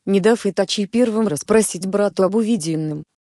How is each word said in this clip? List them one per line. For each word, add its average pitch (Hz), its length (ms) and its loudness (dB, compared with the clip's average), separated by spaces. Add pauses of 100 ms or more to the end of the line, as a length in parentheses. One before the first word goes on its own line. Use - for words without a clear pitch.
не 196 140 2
дав 214 260 2
Итачи 196 400 -2
первым 226 420 0
расспросить 190 580 0
брату 196 380 0
об 190 120 0
увиденном. 160 680 -2 (340)